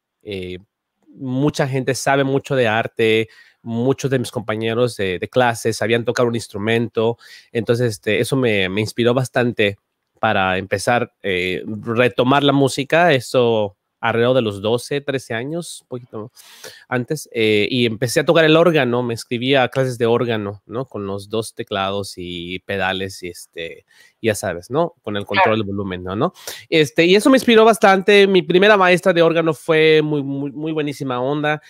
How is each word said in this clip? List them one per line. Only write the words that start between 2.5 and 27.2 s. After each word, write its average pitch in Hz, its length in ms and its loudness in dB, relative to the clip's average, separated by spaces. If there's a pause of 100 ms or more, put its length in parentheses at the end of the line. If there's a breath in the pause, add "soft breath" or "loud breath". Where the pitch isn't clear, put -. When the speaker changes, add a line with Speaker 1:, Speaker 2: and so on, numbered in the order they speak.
Speaker 1:
de 127 120 2
arte. 110 600 0 (340 soft breath)
Muchos 123 480 -2
de 131 80 0
mis 120 120 -4
compañeros 113 640 -2
de, 92 220 -4
de 104 100 -8
clase 120 440 0
sabían 117 320 -2
tocar 123 220 0
un 117 80 -2
instrumento. 113 840 -2 (340 loud breath)
Entonces, 117 400 -2
este, - 280 -2
eso 120 160 -2
me, 107 320 0
me 95 120 -2
inspiró 117 340 0
bastante 120 640 0 (420)
para 95 380 0
empezar, 110 640 -2
eh, 92 440 -4
retomar 120 800 0
la 143 80 4
música. 143 600 2
Eso 117 640 0 (240)
alrededor 117 340 2
de 131 80 2
los 101 180 -4
doce, 117 400 -2
trece 135 320 -8
años, 147 500 -10
un - 40 -20
poquito 120 460 -14 (560 loud breath)
antes, 127 440 -6
eh, 107 380 2
y 123 160 0
empecé 113 320 -2
a 151 60 0
tocar 160 200 4
el 156 120 6
órgano, 151 480 2
me 117 100 -4
inscribí 123 400 -2
a 127 140 4
clases 127 280 -2
de 113 100 0
órgano, 113 600 -2
¿no? 117 200 -8
Con 101 200 -10
los 98 220 -10
dos 110 260 -8
teclados 98 640 -6
y 87 440 -10
pedales 95 640 -6
y, 90 60 -10
este, 82 580 -16 (340 soft breath)
ya 110 140 0
sabes, 90 380 -8
¿no? 165 300 -2
Con 104 140 -8
el 101 80 -6
control 107 300 0
Speaker 2:
Claro. - 40 -2
Speaker 1:
del 107 80 -4 (100)
volumen, 95 260 -6
¿no? 90 140 -6
¿no? 143 160 -2 (360 loud breath)
Este, 160 380 2
y 180 80 6
eso 214 160 4